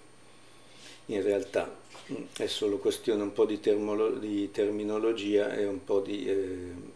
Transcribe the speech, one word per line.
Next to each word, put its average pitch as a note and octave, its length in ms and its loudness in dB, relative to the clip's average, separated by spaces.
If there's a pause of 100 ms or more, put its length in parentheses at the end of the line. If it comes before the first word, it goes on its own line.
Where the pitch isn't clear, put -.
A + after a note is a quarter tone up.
(1080)
in G2+ 160 0
realtà. F#2+ 520 0 (380)
Mm, - 120 -6 (120)
è G#2+ 100 -2
solo G2+ 300 0
questione G#2 460 2
un G2+ 100 -2
po' A2 140 4
di G#2+ 120 0
termolo-, G#2+ 600 2
di G2+ 320 -2
terminologia G#2+ 1040 2
e G#2 120 0
un F#2+ 160 -4
po' G2+ 180 2
di, G2+ 280 -4
eh, F#2 440 -2 (240)